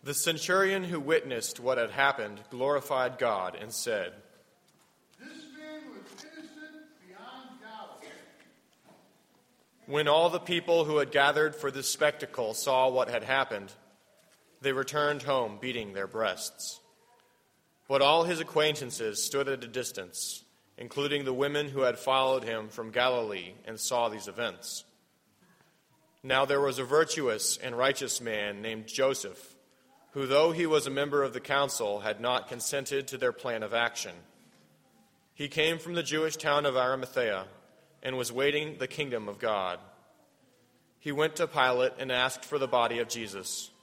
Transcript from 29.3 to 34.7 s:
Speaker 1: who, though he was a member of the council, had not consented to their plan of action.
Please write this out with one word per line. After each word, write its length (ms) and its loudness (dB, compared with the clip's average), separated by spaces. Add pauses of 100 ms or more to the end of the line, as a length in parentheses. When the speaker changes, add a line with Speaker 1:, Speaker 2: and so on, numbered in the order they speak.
Speaker 1:
who, 140 -4
though 260 6
he 140 0
was 200 2
a 40 -4
member 320 0
of 100 0
the 80 -6
council, 600 0
had 200 -4
not 260 0
consented 600 -4
to 100 -10
their 140 0
plan 300 -6
of 120 -6
action. 400 0 (1200)